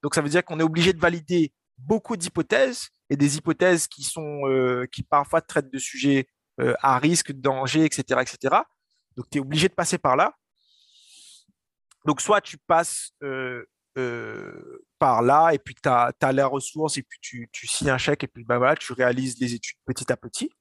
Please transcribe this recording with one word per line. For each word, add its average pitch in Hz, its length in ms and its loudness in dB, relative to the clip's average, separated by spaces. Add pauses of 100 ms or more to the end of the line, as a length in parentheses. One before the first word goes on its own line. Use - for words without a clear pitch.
Donc, 147 120 -4
ça 160 80 2
veut 147 80 -2
dire 175 140 2
qu'on 160 160 -6
est 165 40 2
obligé 165 300 2
de 160 60 -10
valider 170 520 0 (240)
beaucoup 208 400 -2
d'hypothèses 196 720 0 (220)
et 143 60 0
des 143 200 2
hypothèses 165 520 2
qui - 160 -16
sont, 147 420 -6
euh, 127 440 2
qui - 120 -10
parfois 151 400 0
traitent 135 300 -4
de 135 60 -8
sujets, 135 500 0 (320)
euh, 127 200 2
à 131 180 4
risque, 151 340 0
de 135 80 -14
danger, 135 440 0
et 151 80 0
cetera, 127 300 -2
et 127 40 -2
cetera. 160 400 0 (500)
Donc, 123 120 -12
t'es 147 100 -4
obligé 151 300 0
de - 60 -6
passer - 240 -2
par 131 180 2
là. 165 180 2 (1700)
Donc, 151 160 -2
soit 208 200 2
tu - 160 -14
passes, - 560 -2 (100)
euh, 131 420 -8 (340)
euh, 110 880 -10 (120)
par 123 220 4
là 147 300 6
et 147 80 2
puis - 160 -16
t'as, 123 380 2
t'as 135 200 0
la 135 140 2
ressource 143 500 -4
et 139 60 -8
puis - 180 -20
tu, 117 320 -16
tu - 140 -14
signes - 240 -2
un 131 80 2
chèque 147 260 -2
et - 40 -6
puis, 117 160 -18
bah, 120 140 0
voilà, 135 180 4
tu - 160 -10
réalises 123 480 0
les 120 140 -2
études - 300 -12
petit - 260 -6
à - 60 0
petit. 240 340 -8 (100)